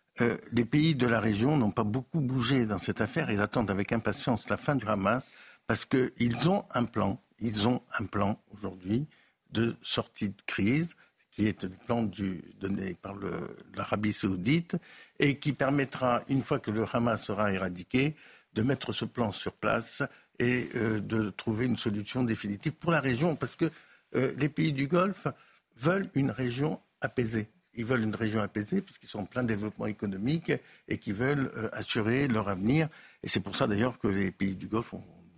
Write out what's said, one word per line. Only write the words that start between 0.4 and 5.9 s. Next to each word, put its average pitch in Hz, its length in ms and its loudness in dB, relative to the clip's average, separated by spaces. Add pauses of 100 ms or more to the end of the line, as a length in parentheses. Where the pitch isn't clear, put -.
les 117 140 2
pays 151 320 4
de 123 100 4
la 113 140 4
région 110 360 4
n'ont 113 140 4
pas 110 140 0
beaucoup 127 360 -2
bougé 127 460 2
dans 104 120 -2
cette - 220 -2
affaire. 123 300 0
Ils 101 100 2
attendent 104 300 2
avec 98 220 0
impatience 113 560 0
la 104 80 0
fin - 180 0
du 123 120 -2
Hamas 107 460 0 (360)
parce 110 160 0
qu'ils 120 640 2